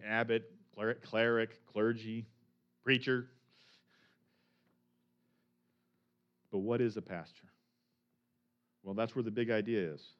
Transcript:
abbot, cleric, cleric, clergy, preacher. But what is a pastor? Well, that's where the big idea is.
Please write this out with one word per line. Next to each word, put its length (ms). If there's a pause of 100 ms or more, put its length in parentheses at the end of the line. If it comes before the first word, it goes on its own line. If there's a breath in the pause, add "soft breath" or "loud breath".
abbot, 420 (240)
cleric, 300
cleric, 560 (120)
clergy, 540 (580)
preacher. 440 (3250 soft breath)
But 80
what 220
is 160
a 40
pastor? 460 (1400)
Well, 100
that's 220
where 80
the 80
big 180
idea 440
is. 100 (160)